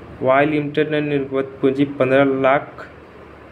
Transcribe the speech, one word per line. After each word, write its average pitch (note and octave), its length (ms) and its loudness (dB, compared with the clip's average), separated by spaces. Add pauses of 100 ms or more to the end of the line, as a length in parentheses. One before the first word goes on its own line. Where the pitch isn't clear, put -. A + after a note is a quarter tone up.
(220)
वाई C3 240 4
लिमिटेड D3+ 440 -2
ने D3+ 100 -2
निर्गत C3+ 600 -4
पूंजी C#3 240 2 (100)
पन्द्रह C3 300 4 (160)
लाख C3+ 460 0 (640)